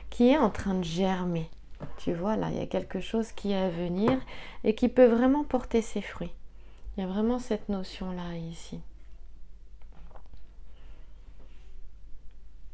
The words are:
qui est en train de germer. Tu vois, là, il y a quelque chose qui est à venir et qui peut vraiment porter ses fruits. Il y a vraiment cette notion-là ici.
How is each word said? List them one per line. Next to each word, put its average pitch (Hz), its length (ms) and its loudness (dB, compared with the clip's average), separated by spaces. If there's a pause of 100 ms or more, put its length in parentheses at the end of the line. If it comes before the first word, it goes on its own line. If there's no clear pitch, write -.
qui 240 200 8
est 285 80 10
en 247 120 6
train 196 240 0
de 185 100 2
germer. 175 680 2 (480)
Tu 170 160 0
vois, 185 220 0
là, 170 160 0
il - 60 -2
y - 40 -2
a - 60 -2
quelque 190 320 -2
chose 220 320 -2
qui - 200 -2
est 196 60 2
à 190 120 4
venir 180 500 2 (440)
et 214 120 4
qui 254 140 4
peut 254 160 10
vraiment 254 380 6
porter 247 380 2
ses 208 200 -2
fruits. - 320 -6 (640)
Il 202 60 -2
y - 20 0
a 185 60 -2
vraiment 220 300 2
cette 214 300 -2
notion-là 185 680 -4
ici. 165 420 -8 (4000)